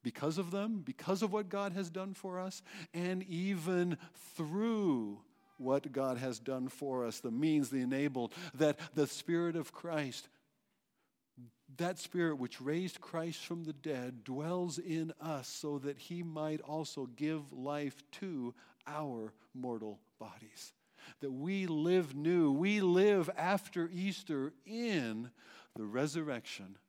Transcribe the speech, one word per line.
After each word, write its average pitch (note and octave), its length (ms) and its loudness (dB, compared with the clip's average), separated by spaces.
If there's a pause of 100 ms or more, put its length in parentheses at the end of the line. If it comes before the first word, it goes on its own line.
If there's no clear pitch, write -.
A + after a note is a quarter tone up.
because C#3+ 360 -2
of F3 120 -2
them, G3+ 340 -2
because F3+ 380 -2
of G3+ 100 0
what G#3 160 0
God G3+ 240 -2
has F3+ 180 -2
done F#3+ 240 -6
for F#3 240 -6
us, F#3 240 -6 (300)
and F3+ 320 0
even F3+ 720 2 (400)
through E3 840 2 (400)
what C#3 320 2
God C3 280 0
has B2+ 200 -2
done C3 300 -2
for C3 380 -2
us, A2+ 140 -4
the B2 100 -4
means, C#3+ 400 4
the C3+ 100 0
enabled, B2+ 540 0 (200)
that D3 240 4 (160)
the D3+ 120 4
Spirit E3+ 500 0
of D#3 160 -4
Christ, D3+ 560 -4 (1500)
that F3 200 0
Spirit E3 380 2
which B2 240 -4
raised D#3+ 400 -2
Christ E3 440 -4
from E3+ 200 -4
the D#3 80 -4
dead, B2+ 500 -4
dwells D#3+ 560 -2
in D#3+ 420 -2
us D3+ 280 -4
so D3 300 -4
that C3+ 200 -4
he F3 240 -6
might D#3 380 -2
also D3 460 -4 (100)
give D3+ 360 -2
life C#3+ 440 -2 (160)
to C3+ 420 -4 (320)
our B2+ 460 -6 (220)
mortal A2+ 440 -6 (220)
bodies. - 520 -16 (480)
That C3+ 120 -4
we F3+ 340 0
live E3 480 4
new, D#3 380 6
we G3 280 6
live F#3 560 8
after F3 560 0
Easter E3 600 -2 (140)
in D3+ 640 0 (440)
the A2+ 100 -6
resurrection B2 920 -2 (120)